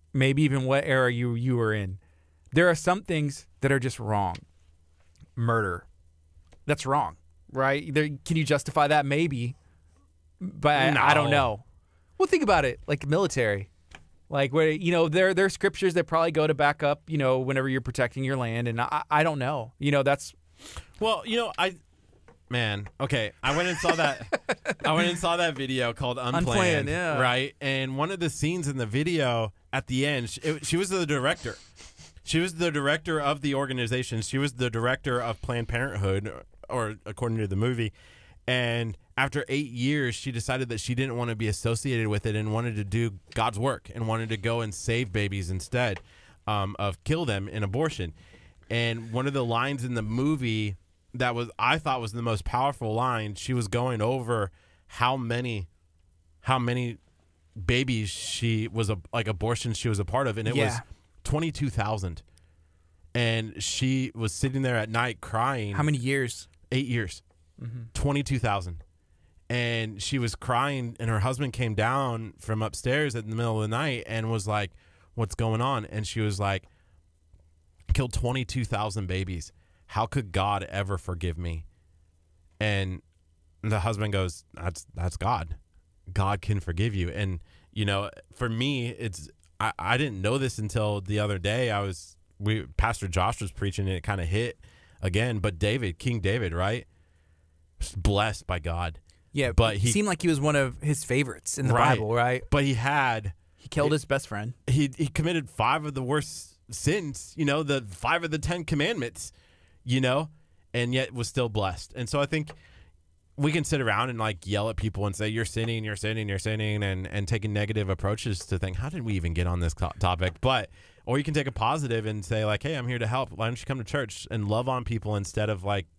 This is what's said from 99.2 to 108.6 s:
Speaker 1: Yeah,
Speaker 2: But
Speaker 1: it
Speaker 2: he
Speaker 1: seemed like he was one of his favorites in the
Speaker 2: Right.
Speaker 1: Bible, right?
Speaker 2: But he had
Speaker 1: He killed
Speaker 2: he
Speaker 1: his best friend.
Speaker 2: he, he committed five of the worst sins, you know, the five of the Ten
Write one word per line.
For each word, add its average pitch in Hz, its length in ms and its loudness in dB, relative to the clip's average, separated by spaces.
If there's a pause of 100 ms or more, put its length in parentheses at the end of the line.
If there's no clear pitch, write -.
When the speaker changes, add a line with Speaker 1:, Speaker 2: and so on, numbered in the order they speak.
Speaker 1:
Yeah, 135 200 0
Speaker 2:
But 110 240 6
Speaker 1:
it 101 40 -2
Speaker 2:
he 113 120 2
Speaker 1:
seemed 208 160 2
like 175 140 0
he 175 60 2
was 151 120 4
one 147 160 4
of 131 240 2
his 147 240 0
favorites 127 540 -2
in 135 100 2
the 117 60 6
Speaker 2:
Right. 127 160 8
Speaker 1:
Bible, 110 240 2
right? 123 360 2
Speaker 2:
But 143 140 4
he 139 100 4
had 120 600 2 (200)
Speaker 1:
He - 140 -20
killed 147 220 2
Speaker 2:
he 151 40 2
Speaker 1:
his 147 120 0
best 139 220 -2
friend. 107 260 -6 (120)
Speaker 2:
he, 139 300 4
he 156 120 0
committed 160 420 0
five 139 340 2
of 151 80 -6
the 131 100 -4
worst 143 540 -4 (180)
sins, 156 640 -2
you 156 80 0
know, 147 180 2
the 139 280 0
five 156 340 0
of 160 60 -2
the 156 80 0
Ten 170 260 -2